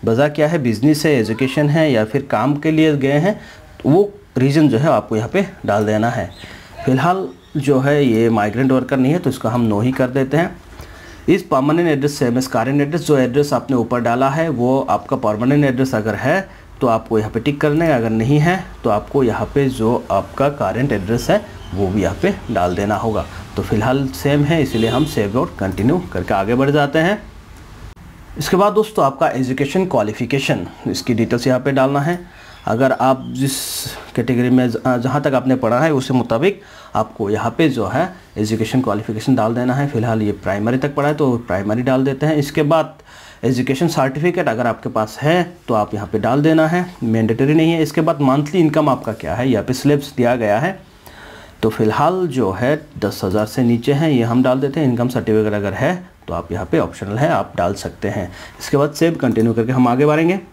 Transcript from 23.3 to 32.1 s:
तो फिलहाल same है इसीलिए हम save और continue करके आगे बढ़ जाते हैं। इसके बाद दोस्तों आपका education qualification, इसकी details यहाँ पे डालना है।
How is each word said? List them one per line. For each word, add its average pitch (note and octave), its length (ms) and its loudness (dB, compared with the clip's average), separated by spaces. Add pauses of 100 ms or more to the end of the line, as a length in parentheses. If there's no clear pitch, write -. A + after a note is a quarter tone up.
तो G#2 60 -4
फिलहाल B2+ 520 0
same C#3+ 300 0
है D#3 180 2
इसीलिए A2+ 280 0
हम B2+ 160 2
save G#2+ 320 -2
और F3 200 -4
continue G2 400 0 (140)
करके F2+ 220 -2
आगे G2 200 0
बढ़ C3+ 160 2
जाते C#3+ 280 2
हैं। F#3 220 0 (1160)
इसके E3+ 180 0
बाद G3+ 160 4
दोस्तों G#3 320 0
आपका C#3 260 0
education C3+ 560 0
qualification, A#2 800 -2 (220)
इसकी B2 260 -2
details A#2 320 0
यहाँ B2+ 140 2
पे C#3 120 -2
डालना C3+ 280 2
है। E3+ 180 -2 (480)